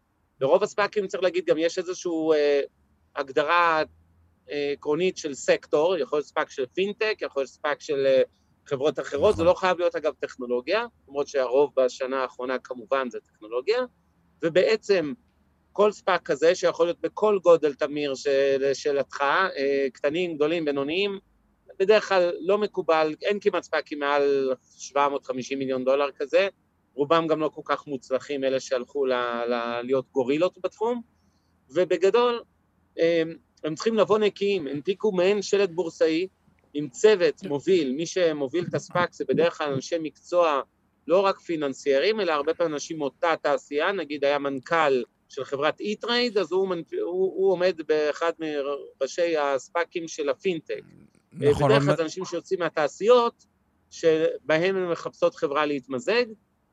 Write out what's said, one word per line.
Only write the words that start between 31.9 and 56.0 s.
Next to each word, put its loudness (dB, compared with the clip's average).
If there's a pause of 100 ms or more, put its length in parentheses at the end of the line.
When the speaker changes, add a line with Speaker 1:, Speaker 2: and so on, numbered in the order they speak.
Speaker 1:
אה, 2 (420)
הם -4
צריכים -2
לבוא 4
נקיים, 0
הנפיקו -4
מעין 2
שלט 0
בורסאי, 0 (460)
עם -4
צוות 4
Speaker 2:
כן. -10
Speaker 1:
מוביל, 2
מי -4
שמוביל -2
את -4
הספאק -2
זה -10
בדרך 0
כלל -4
אנשי -4
מקצוע, 0 (460)
לא 4
רק 0
פיננסיירים, 0
אלא 0
הרבה 0
פעמים 0
אנשים -8
מאותה 0
תעשייה, -2
נגיד -4
היה 2
מנכ״ל 0 (260)
של -10
חברת -2
E-Trade, -2
אז -4
הוא 0
מנפ-, -6
הוא, -2
הוא 2
עומד 0
באחד 0
מראשי -4
הספאקים -4
של -4
הפינטק. -4 (520)
Speaker 2:
נכון, -16
Speaker 1:
בדרך 4
כלל 4
Speaker 2:
אבל 4
Speaker 1:
זה -2
אנשים -6
שיוצאים -6
מהתעשיות, 2 (460)
שבהם 0
הן -2
מחפשות -2
חברה 0
להתמזג, -2 (480)